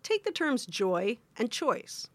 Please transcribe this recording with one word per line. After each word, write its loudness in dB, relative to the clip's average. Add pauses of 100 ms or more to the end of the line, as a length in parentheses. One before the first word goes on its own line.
Take 0
the 0
terms 0
joy 0 (200)
and 0
choice. -2